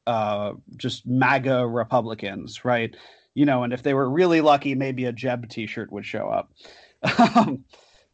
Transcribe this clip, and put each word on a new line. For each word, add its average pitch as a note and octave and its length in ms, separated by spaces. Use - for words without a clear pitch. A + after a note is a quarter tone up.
uh, G#2 460
just - 280
maga B2+ 600
Republicans, A2+ 960
right? A#2 320
You D3 120
know, C3 180
and A#2+ 100
if A#2+ 100
they C#3+ 100
were C3+ 160
really E3 320
lucky, C#3+ 340
maybe C3 300
a A#2+ 60
Jeb A#2+ 380
t-shirt A2 420
would G2 140
show G2+ 240
up. G#2 220
<laughs> - 320
Um, D3+ 300